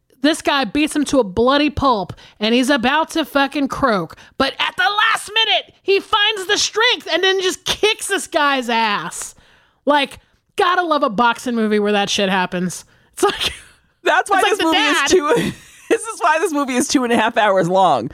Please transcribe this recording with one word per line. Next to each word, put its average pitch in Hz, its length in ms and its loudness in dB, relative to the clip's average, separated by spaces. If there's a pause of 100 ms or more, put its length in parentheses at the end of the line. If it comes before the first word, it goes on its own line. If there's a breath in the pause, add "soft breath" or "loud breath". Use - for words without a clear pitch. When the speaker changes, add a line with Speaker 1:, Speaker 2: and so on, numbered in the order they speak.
(220)
Speaker 1:
this 311 200 2
guy 285 220 0
beats 285 320 -2
him 294 100 0
to 277 120 0
a 240 60 4
bloody 262 460 2
pulp, 240 440 -2 (260 loud breath)
and 220 140 0
he's 247 160 2
about 285 400 0
to 320 140 -2
fucking 277 440 -2
croak. 202 480 -2 (220 loud breath)
But 269 200 -2
at 302 180 -4
the 370 60 0
last 427 520 0
minute, 415 480 0
he 392 180 2
finds 415 460 0
the 403 100 0
strength 440 560 0
and 330 100 0
then 381 200 2
just 370 240 -4
kicks - 420 -2
this 381 180 -4
guy's 277 440 0
ass. 208 640 -4 (500 soft breath)
Like, 285 340 0 (380)
gotta 359 260 0
love 311 200 -2
a 277 80 2
boxing 233 440 0
movie 214 240 0
where 208 140 0
that 202 160 0
shit 196 220 -2
happens. 180 540 -4 (280 soft breath)
It's - 100 -14
like, - 300 -2 (500 loud breath)
Speaker 2:
That's 349 280 0
why 381 100 2
Speaker 1:
it's 392 80 2
like - 40 0
Speaker 2:
this 427 60 0
Speaker 1:
the 370 60 0
Speaker 2:
movie 330 120 2
Speaker 1:
dad. 381 280 2
Speaker 2:
is 285 60 -2
two. 381 480 2
<laughs> - 120 -20 (200)
This - 160 0
is 453 140 -10
why 320 180 2
this 339 140 -2
movie 277 220 -2
is 240 140 0
two 254 160 0
and 233 80 -2
a 240 40 2
half 226 200 0
hours 196 320 2
long. 170 460 2